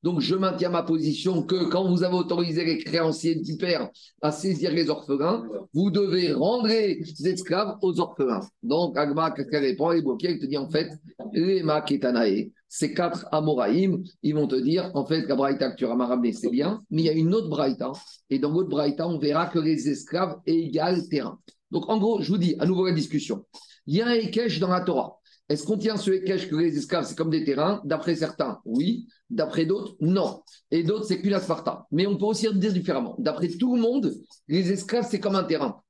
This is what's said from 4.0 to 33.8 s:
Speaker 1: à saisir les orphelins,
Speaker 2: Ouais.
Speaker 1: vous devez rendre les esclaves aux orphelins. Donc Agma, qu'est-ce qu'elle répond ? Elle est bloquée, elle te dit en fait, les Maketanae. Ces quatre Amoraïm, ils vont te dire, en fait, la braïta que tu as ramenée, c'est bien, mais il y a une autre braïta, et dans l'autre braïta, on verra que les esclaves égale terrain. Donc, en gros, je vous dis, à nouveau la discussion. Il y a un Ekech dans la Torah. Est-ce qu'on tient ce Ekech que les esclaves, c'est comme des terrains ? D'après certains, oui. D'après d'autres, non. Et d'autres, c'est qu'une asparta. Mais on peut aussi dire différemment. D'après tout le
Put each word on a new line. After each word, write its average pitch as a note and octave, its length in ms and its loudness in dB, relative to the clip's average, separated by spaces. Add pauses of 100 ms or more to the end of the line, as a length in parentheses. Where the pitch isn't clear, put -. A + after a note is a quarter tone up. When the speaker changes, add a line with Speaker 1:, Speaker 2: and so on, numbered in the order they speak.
Speaker 1:
à D3+ 100 2
saisir E3 400 -2
les D#3 180 0
orphelins, D3+ 520 0
Speaker 2:
Ouais. - 180 -10 (140)
Speaker 1:
vous F#3 180 2
devez F#3 400 2
rendre G#3+ 360 0
les G#3+ 340 2 (240)
esclaves F#3 560 -2
aux F3+ 180 0
orphelins. A#2+ 480 0 (140)
Donc C#3 360 0
Agma, D3+ 340 0
qu'est-ce C#3 180 -8
qu'elle C#3+ 160 0
répond ? C3+ 260 2
Elle E3+ 80 4
est D3+ 40 -2
bloquée, C3 260 -2
elle E3 100 -2
te C#3+ 60 -6
dit C#3 120 -2
en C3+ 120 -4
fait, D#3 200 -2 (440)
les F3+ 300 2
Maketanae. B2 840 2 (260)
Ces - 200 -2
quatre F3 360 -2
Amoraïm, D#3 720 2 (200)
ils D3+ 100 2
vont D3 140 0
te C3 80 0
dire, C#3+ 400 0
en C#3 100 0
fait, D#3+ 220 -2
la C#3 80 0
braïta C3+ 340 0
que - 60 -10
tu C3 100 -2
as A#2 80 0
ramenée, A#2+ 400 2
c'est - 160 -2
bien, D3+ 400 0
mais D#3 140 0
il - 20 2
y D#3 40 4
a D#3 40 2
une D#3+ 220 2
autre E3 120 0
braïta, C3+ 440 -2 (400)
et C3+ 80 2
dans D3 100 0
l'autre E3+ 200 0
braïta, D3 380 0
on E3 120 -4
verra D3 260 0
que E3+ 140 -2
les D3+ 300 0
esclaves E3+ 480 -4 (100)
égale D#3+ 600 0
terrain. C3 300 -4 (320)
Donc, - 180 -4
en A3 120 0
gros, G#3 240 2
je D3 80 -4
vous G3+ 80 2
dis, E3+ 180 2
à - 80 0
nouveau F#3 220 2
la F3+ 60 2
discussion. D3+ 520 -2 (400)
Il C#3+ 100 -2
y G#3 60 4
a A#3 60 0
un A#3+ 60 2
Ekech A3 460 0
dans F3+ 100 0
la F3+ 120 2
Torah. E3 380 -2 (300)
Est-ce D3 180 -2
qu'on G#3+ 100 2
tient G#3+ 200 0
ce - 120 -2
Ekech F#3 400 0
que D3+ 60 -2
les D#3+ 200 2
esclaves, D#3 300 -2
c'est - 100 -10
comme D#3+ 140 -2
des D#3 140 2
terrains ? D3+ 420 2
D'après D#3+ 300 0
certains, D#3 500 -4
oui. D#3 400 0 (240)
D'après E3 380 0
d'autres, G3 340 -2
non. E3 400 2 (300)
Et E3 100 2
d'autres, G#3 240 0
c'est F#3 160 -2
qu'une G3+ 140 2
asparta. - 560 -4
Mais F3 160 2
on G3+ 100 0
peut G3+ 80 0
aussi A3 300 2
dire G3 180 2
différemment. C#3 460 0
D'après D3+ 300 0
tout B3 260 0
le A#3 80 4